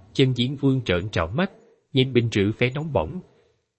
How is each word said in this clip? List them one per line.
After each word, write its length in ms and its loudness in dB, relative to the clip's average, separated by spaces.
Chân 240 2
Diễn 200 -2
Vương 260 2
trợn 260 0
tròn 280 -2
mắt, 140 -2
nhìn 200 2
bình 160 2
rượu 240 2
phé 220 0
nóng 180 -6
bỏng. 280 -4